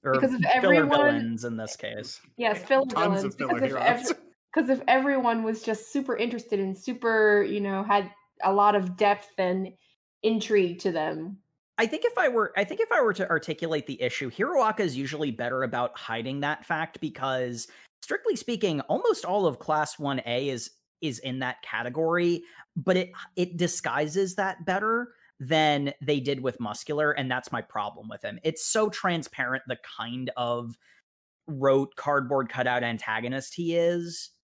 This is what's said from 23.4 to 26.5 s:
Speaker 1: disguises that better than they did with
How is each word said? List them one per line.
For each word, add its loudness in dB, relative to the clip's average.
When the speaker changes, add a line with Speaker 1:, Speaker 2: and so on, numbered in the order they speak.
Speaker 1:
disguises 0
that -2
better 0
than 2
they 2
did -2
with -2